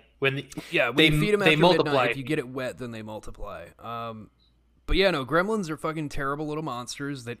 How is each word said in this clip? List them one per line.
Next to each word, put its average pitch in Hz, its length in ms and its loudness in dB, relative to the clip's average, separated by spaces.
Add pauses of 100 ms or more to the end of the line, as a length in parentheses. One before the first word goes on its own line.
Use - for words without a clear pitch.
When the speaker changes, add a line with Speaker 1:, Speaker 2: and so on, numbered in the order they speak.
(180)
Speaker 1:
when 135 200 0
the, 139 80 -10 (260)
Speaker 2:
Yeah, 147 160 2
when 120 80 -2
Speaker 1:
they, 156 140 8
Speaker 2:
you 151 100 4
feed 208 160 4
'em 202 60 0
Speaker 1:
they 170 100 6
Speaker 2:
after 151 100 4
Speaker 1:
multiply. 165 300 6
Speaker 2:
midnight, 123 200 4
if 120 60 -4
you 135 60 -8
get 151 160 -2
it 123 100 -8
wet, 127 300 -6
then 127 120 -8
they 110 120 -10
multiply. 101 640 -12 (100)
Um, 113 540 -12 (560)
but 151 100 2
yeah, 190 140 6
no, 139 140 -2
gremlins 180 440 0
are 156 80 -6
fucking 156 320 -6
terrible 147 380 -4
little 151 160 -6
monsters 131 640 -8
that 117 140 -8